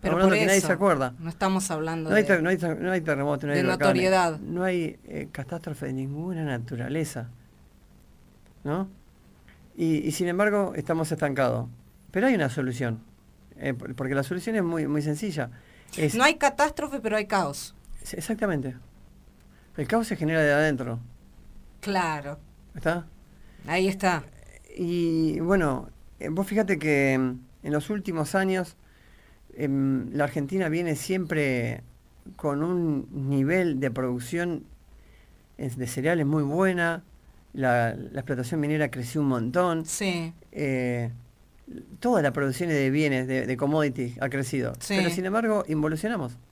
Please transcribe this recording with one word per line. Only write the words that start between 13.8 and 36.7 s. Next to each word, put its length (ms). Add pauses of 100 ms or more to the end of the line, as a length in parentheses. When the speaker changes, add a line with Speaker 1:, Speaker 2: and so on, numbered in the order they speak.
Speaker 2:
porque 200
la 80
solución 320
es 80
muy, 240
muy 140
sencilla. 480 (480)
Es 180
Speaker 1:
No 80
hay 120
catástrofe, 640
pero 180
hay 80
caos. 500 (280)
Speaker 2:
Sí, 140
exactamente. 580 (1000)
El 100
caos 200
se 80
genera 260
de 120
adentro. 460 (840)
Speaker 1:
Claro. 560 (380)
Speaker 2:
¿Está? 320 (600)
Speaker 1:
Ahí 200
está. 360 (520)
Speaker 2:
Y, 640
bueno, 500 (300)
eh, 100
vos 160
fíjate 320
que, 360
em, 260 (240)
en 100
los 160
últimos 460
años, 400 (800)
em, 560
la 140
Argentina 440
viene 260
siempre 880 (520)
con 280
un 440 (220)
nivel 500
de 120
producción, 760 (920)
eh, 180
de 120
cereales 380
muy 180
buena, 600 (500)